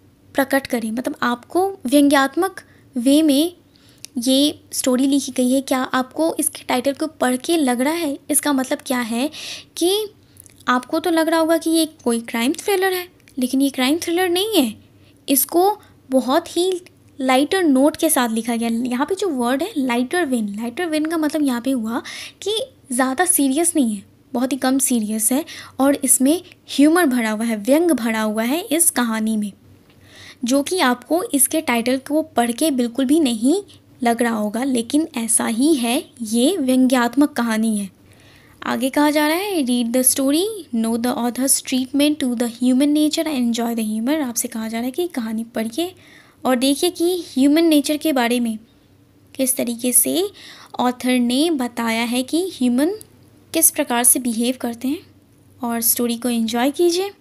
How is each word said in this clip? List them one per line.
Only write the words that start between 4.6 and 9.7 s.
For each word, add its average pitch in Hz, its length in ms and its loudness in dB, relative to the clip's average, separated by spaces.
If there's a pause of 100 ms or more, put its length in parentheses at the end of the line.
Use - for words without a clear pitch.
स्टोरी 262 340 0
लिखी 269 240 0
गई 247 200 0
है। 269 100 2
क्या 262 200 -2
आपको 262 580 -2
इसके - 240 -6
टाइटल 262 300 -2
को 311 140 -6
पढ़ 254 300 -2
के 339 200 0
लग 247 240 0
रहा 294 120 0
है? 320 260 -4 (100)
इसका 294 240 0
मतलब 262 320 -2
क्या 254 140 -2
है 240 300 -4 (480)